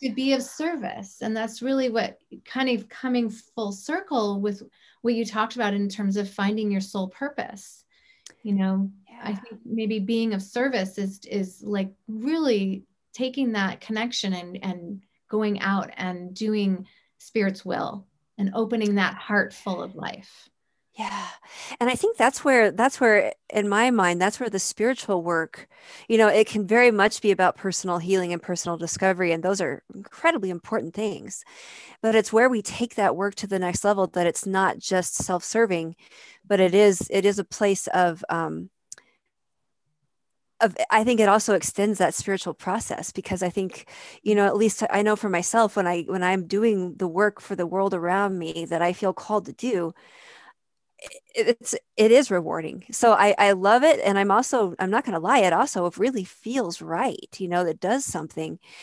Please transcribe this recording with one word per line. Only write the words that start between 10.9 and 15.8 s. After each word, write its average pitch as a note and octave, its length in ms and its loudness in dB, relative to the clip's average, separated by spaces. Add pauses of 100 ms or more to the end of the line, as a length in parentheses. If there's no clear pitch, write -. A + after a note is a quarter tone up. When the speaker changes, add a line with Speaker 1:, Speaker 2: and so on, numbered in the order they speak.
Speaker 1:
is, G3 280 -6
is, F#3+ 360 -8
like, G3 300 -4 (160)
really A3 760 -2 (300)
taking B3+ 380 -2
that G3 280 -2
connection A3 540 -4
and, F3+ 300 -12
and F3+ 380 -8 (260)
going G#3+ 320 -2
out G3 360 -2